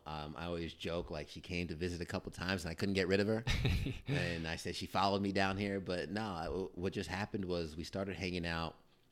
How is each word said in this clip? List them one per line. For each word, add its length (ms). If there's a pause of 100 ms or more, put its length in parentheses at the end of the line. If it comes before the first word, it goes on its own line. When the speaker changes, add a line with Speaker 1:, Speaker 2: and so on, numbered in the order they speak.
Speaker 1:
um, 300
I 80
always 280
joke, 380
like, 180
she 100
came 280
to 80
visit 260
a 40
couple 260
times 320
and 80
I 20
couldn't 220
get 120
rid 120
of 80
her. 160 (340)
Speaker 2:
<laughs> 300
Speaker 1:
And 400
I 80
said 200
she 120
followed 340
me 100
down 260
here, 220
but 320
no, 120
I, 220
w-, 280
what 200
just 160
happened 360
was 320
we 60
started 320
hanging 300
out, 300 (360)